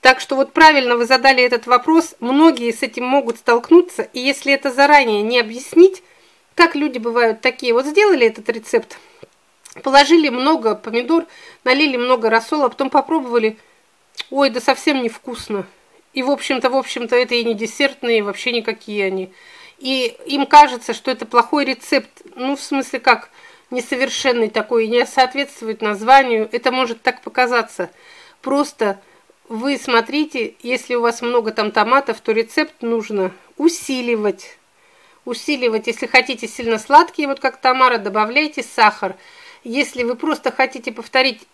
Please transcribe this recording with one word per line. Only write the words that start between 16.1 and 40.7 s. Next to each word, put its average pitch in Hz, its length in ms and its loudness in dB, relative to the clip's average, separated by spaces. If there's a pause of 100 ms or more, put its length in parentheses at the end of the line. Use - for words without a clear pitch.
И, 262 100 -6
в 254 80 -2
общем-то, 262 400 -2
в 254 60 -2
общем-то, 240 400 -4
это 240 180 0
и 240 100 0
не 226 100 -2
десертные, 233 680 -2
вообще 202 300 -6
никакие 220 540 -6
они. 190 260 -6 (460)
И 254 380 -4 (100)
им 277 200 -2
кажется, 247 480 4
что - 160 -8
это 247 160 -8
плохой 240 380 0
рецепт, 254 580 -4 (140)
ну, 262 180 -4
в 277 80 -12
смысле, 269 380 -6
как 226 300 0 (400)
несовершенный 247 800 -2
такой, 226 360 -2
не 240 180 0
соответствует 254 800 -4
названию. 220 680 2
Это 240 180 0
может 240 320 -4
так 247 200 -4
показаться. 233 680 -2 (500)
Просто 262 600 -4 (480)
вы 247 300 -4
смотрите, 254 840 -2
если 247 340 -6
у 240 60 -2
вас 233 200 -2
много 240 300 -2
там 214 180 -4
томатов, 226 500 0
то - 120 -4
рецепт 226 500 -4
нужно 214 480 -4 (260)
усиливать. 240 1040 -4 (640)
Усиливать, 240 640 -4
если 233 200 -6
хотите 254 420 -4
сильно 226 300 -6
сладкие, 294 500 2
вот 277 120 -6
как 262 200 -4
Тамара, 254 380 2
добавляйте 220 640 -4
сахар. - 540 0 (460)
Если 247 400 -4
вы 240 140 -4
просто 294 340 -4
хотите 254 420 -4